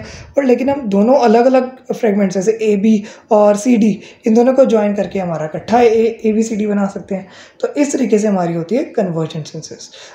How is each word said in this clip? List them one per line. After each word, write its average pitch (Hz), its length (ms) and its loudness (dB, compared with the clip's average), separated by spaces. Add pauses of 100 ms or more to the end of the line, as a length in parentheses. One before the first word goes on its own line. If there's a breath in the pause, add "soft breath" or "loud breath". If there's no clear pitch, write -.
(360 loud breath)
पर 285 80 0
लेकिन 254 260 2
हम 277 120 -2
दोनों 208 340 2
अलग-अलग 254 640 2 (160)
fragments 202 420 0
जैसे 208 260 -2
ए 214 140 2
B 208 280 2 (280 loud breath)
और 208 240 4
सी 240 220 0
D, 208 240 0 (260 loud breath)
इन 220 60 2
दोनों 240 200 4
को 262 120 4
ज्वाइन 208 280 0
करके 196 260 -6
हमारा 165 260 -6
इकट्ठा 180 360 -2
ए, 226 440 2
एबीसीडी 214 420 -2
बना 202 200 -2
सकते 196 280 -8
हैं। 185 120 -10 (320 loud breath)
तो - 140 -6
इस 285 200 -2
तरीके 220 260 0
से 214 80 0
हमारी 180 260 0
होती 165 220 -4
है 285 80 0
convergent 160 640 -6
सेंसेस। - 440 -18 (240 loud breath)